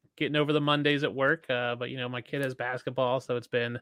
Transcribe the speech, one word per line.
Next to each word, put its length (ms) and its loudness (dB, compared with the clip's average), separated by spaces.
getting 200 0
over 180 4
the 60 4
Mondays 440 2
at 100 -2
work. 360 2
Uh, 240 0
but, 160 -6
you 80 -8
know, 100 -4
my 140 -6
kid 200 -4
has 120 -2
basketball, 680 -2
so 160 -4
it's 100 -6
been 360 -2